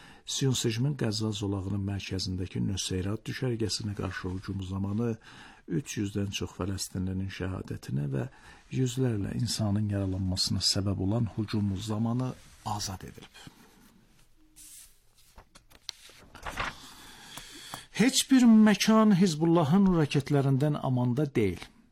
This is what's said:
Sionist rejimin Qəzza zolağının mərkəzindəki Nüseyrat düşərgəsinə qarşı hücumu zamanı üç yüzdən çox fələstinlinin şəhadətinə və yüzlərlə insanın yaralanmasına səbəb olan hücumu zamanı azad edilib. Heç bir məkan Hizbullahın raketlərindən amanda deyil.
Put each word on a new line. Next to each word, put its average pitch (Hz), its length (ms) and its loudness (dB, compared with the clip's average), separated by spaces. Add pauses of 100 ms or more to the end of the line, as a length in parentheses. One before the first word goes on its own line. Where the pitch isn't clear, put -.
(240)
Sionist - 420 -2
rejimin 123 320 -2
Qəzza 110 340 -2
zolağının 98 540 -4
mərkəzindəki 92 760 -6
Nüseyrat 98 640 -4
düşərgəsinə 113 720 -4
qarşı 92 380 -6
hücumu 95 320 -6
zamanı 101 460 -2 (560)
üç 151 320 -4
yüzdən 101 340 -4
çox - 240 -8
fələstinlinin 92 720 -4
şəhadətinə 113 800 -6
və 135 140 -4 (480)
yüzlərlə 123 680 -2
insanın 107 520 -2
yaralanmasına 95 760 -2
səbəb 98 400 0
olan 113 260 0
hücumu 101 460 -2
zamanı 113 540 -2 (320)
azad 98 420 -8
edilib. - 480 -20 (4000)
Heç - 380 2
bir 262 160 8
məkan 220 720 8
Hizbullahın 165 720 4
raketlərindən 143 920 2
amanda 127 440 0
deyil. 107 360 0 (300)